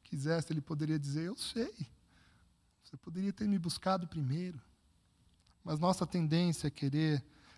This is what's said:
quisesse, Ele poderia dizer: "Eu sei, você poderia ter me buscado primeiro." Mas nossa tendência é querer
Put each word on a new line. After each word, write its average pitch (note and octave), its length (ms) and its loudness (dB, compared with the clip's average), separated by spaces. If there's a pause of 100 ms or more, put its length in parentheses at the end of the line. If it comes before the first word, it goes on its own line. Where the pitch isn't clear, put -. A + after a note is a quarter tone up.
quisesse, D#3 480 -2
Ele D#3 100 0
poderia D#3 380 0
dizer: C#3+ 280 -4
"Eu G#3+ 100 -8
sei, - 500 -4 (960)
você - 140 -18
poderia F#3 340 -4
ter G#3 160 -2
me G3 100 4
buscado F3 500 0
primeiro." D#3 520 -2 (1040)
Mas D#3 160 -2
nossa F3+ 260 4
tendência E3 600 2
é C#3 40 -2
querer D3 520 2 (340)